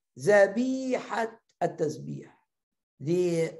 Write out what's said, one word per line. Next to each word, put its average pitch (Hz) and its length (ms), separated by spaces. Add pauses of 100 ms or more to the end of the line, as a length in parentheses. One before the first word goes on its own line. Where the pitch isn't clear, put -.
(200)
ذبيحة 226 1200 (220)
التسبيح". 143 840 (520)
دي، 170 480 (120)